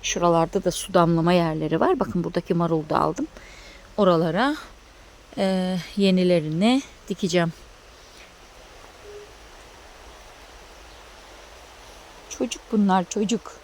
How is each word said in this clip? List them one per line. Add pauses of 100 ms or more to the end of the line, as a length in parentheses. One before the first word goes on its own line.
Şuralarda
da
su
damlama
yerleri
var.
Bakın
buradaki
marulu
da
aldım. (720)
Oralara, (840)
e, (200)
yenilerini (260)
dikeceğim. (4000)
Çocuk (100)
bunlar,
çocuk. (120)